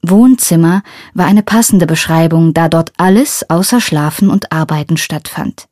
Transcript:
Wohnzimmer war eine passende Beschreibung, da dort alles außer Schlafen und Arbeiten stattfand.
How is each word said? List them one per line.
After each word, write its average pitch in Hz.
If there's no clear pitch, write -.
Wohnzimmer 190
war 180
eine 208
passende 202
Beschreibung, 165
da 165
dort 165
alles 190
außer 170
Schlafen 156
und -
Arbeiten 160
stattfand. -